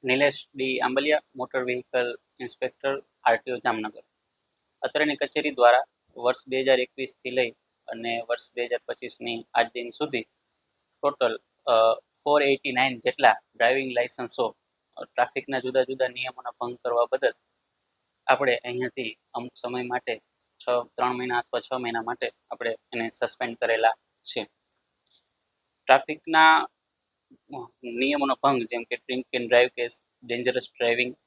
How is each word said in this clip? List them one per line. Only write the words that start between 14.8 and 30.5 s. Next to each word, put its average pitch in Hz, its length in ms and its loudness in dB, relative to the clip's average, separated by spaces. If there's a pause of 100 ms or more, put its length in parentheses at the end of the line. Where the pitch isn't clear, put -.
અ, - 80 -12
ટ્રાફિકના 127 540 -4
જુદા 127 240 2
જુદા 131 260 -2
નિયમોના 123 420 -10
ભંગ 123 260 -10
કરવા 120 360 0
બદલ 131 200 0 (920)
આપણે 131 300 2
અહીંયાથી 123 640 -8 (160)
અમુક 123 220 -8
સમય 123 260 -8
માટે, 123 380 -6 (400)
છ, - 80 -10 (280)
ત્રણ 123 160 0
મહિના 123 260 -2
અથવા 120 220 -4
છ - 120 -10
મહિના 120 300 -4
માટે 120 300 -6 (180)
આપણે 117 260 -6 (160)
એને 113 180 -6
સસ્પેન્ડ 117 460 -6
કરેલા 113 360 2 (320)
છે. - 200 -6 (1400)
ટ્રાફિકના 160 840 4 (1160)
નિયમોનો 135 580 0
ભંગ, 135 200 4
જેમ 117 200 -6
કે 120 120 -8
drink 127 300 -6 (120)
and 120 120 -4
drive 123 200 6
case, 120 280 -6 (260)
ડેન્જરસ 123 440 -2 (120)